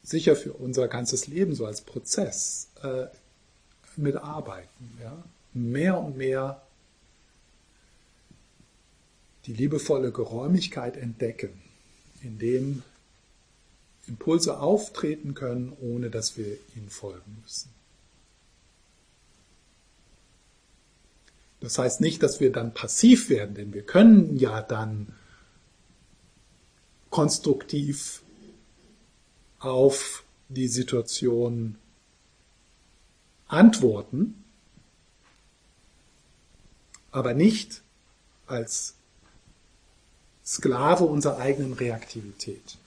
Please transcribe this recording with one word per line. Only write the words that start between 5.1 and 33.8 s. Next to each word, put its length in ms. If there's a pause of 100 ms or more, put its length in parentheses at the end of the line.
Mehr 460
und 180
mehr 460 (2750)
die 60
liebevolle 600
Geräumigkeit 840
entdecken, 640 (600)
in 160
dem 460 (1200)
Impulse 540
auftreten 720
können, 460
ohne 280
dass 280
wir 200 (200)
ihnen 120
folgen 540
müssen. 280 (4000)
Das 200
heißt 220
nicht, 220
dass 180
wir 120
dann 200
passiv 560
werden, 260
denn 200
wir 80
können 560
ja 240
dann 460 (2000)
konstruktiv 1120 (1400)
auf 680 (240)
die 200
Situation 1080 (1700)
antworten, 960 (2750)